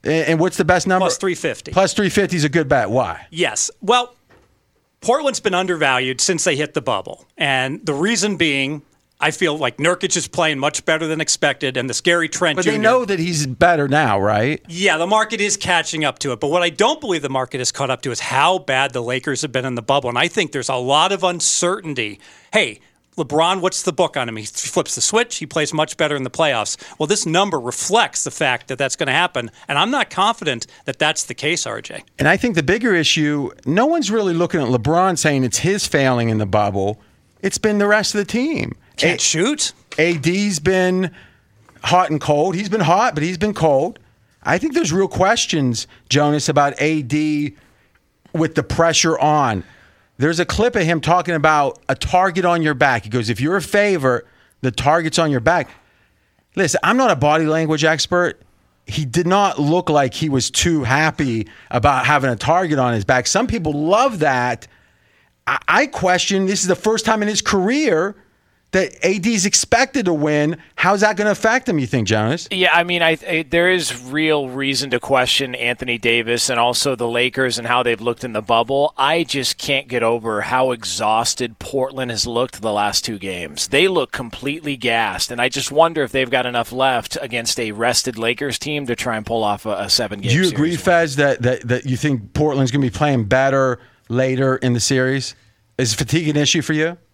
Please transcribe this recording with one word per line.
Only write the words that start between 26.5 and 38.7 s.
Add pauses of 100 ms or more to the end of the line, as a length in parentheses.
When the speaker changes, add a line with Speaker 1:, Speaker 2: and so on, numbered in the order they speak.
Speaker 2:
Well,
this
number
reflects
the
fact
that
that's
gonna
happen, (180)
and
I'm
not
confident (180)
that
that's
the
case,
R
J. (160)
Speaker 1:
And
I
think
the
bigger
issue, (160)
no
one's
really
looking
at
LeBron
saying
it's
his
failing
in
the
bubble. (400)
It's
been
the
rest
of
the
team. (220)